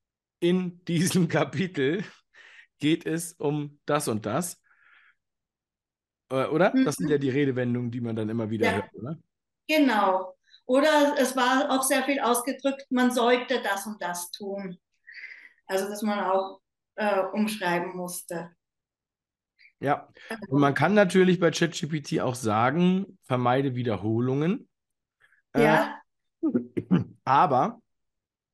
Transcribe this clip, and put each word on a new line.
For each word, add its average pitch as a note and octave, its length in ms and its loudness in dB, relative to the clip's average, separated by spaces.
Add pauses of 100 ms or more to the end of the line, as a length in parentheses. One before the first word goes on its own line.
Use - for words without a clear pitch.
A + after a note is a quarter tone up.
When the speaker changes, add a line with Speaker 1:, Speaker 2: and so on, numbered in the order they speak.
(400)
Speaker 1:
in F3+ 460 -2
diesem E3+ 420 2
<laughs> - 20 -2
Kapitel D#3 720 -2 (760)
geht D#3+ 260 0
es E3 280 -6
um D3 520 -4
das D3 220 -2
und A2 180 -4
das. C#3+ 360 -4 (1700)
Äh, C3 180 0
oder? D#3+ 260 2 (100)
Das D3 120 -2
sind F3 100 -6
Speaker 2:
Mhm. D3+ 60 0
Speaker 1:
ja D3 60 2
die C#3 120 0
Redewendungen, B2 640 0
die B2 100 -8
man A2+ 140 -6
dann A2 140 -4
immer A2+ 200 -4
wieder A2 180 0
Speaker 2:
Ja. - 60 2
Speaker 1:
hört, G2+ 200 -6
oder? C3 240 -12 (500)
Speaker 2:
Genau. G#3 680 2 (300)
Oder C#4+ 520 4
es C4 180 0
war C4 360 2
auch C4 120 0
sehr C4+ 200 0
viel C#4 160 -2
ausgedrückt, B3+ 720 -2
man B3 220 2
sollte B3 520 0
das G3 240 -4
und G#3 140 -10
das F3 300 -8
tun. G3 460 -10 (880)
Also, G3 220 -4
dass G#3+ 140 -10
man G#3 180 -2
auch, F#3+ 400 -2 (360)
äh, G3+ 260 0 (120)
umschreiben F3+ 600 -2
musste. F3 560 -10 (1300)
Speaker 1:
Ja. - 280 -2 (220)
Speaker 2:
Also A2+ 180 -10
Speaker 1:
Und C#3 140 2
man C#3 140 4
kann E3 180 2
natürlich F#3 460 6
bei E3+ 100 4
Chat E3 240 -2
G - 140 -8
P D3+ 140 -6
T - 200 -4
auch A#2+ 140 -2
sagen, C3+ 880 2
vermeide B2+ 500 0
Wiederholungen. A#2+ 960 -2 (840)
Äh, - 100 4
Speaker 2:
Ja. - 360 2 (1300)
Speaker 1:
aber C#3 560 2 (720)